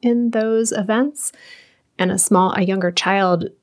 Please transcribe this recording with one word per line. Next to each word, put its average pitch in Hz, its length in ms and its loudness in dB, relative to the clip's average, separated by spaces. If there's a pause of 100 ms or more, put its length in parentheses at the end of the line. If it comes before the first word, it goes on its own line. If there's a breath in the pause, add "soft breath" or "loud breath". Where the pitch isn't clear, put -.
in 240 300 0
those 226 420 0
events. 220 580 -2 (680 loud breath)
And 185 140 0
a 190 80 -2
small, 185 380 2
a 202 60 0
younger 185 280 -2
child, 180 540 0 (180)